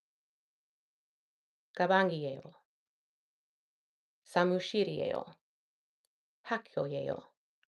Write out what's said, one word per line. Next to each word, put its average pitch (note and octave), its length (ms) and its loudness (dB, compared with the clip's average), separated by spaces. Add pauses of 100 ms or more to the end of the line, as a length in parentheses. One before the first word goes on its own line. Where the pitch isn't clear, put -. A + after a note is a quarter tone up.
(1800)
Gabangiyeyo. F3 760 2 (1700)
Samushiriyeyo. F3+ 1080 0 (1080)
Hakyoyeyo. C#3+ 800 -4 (460)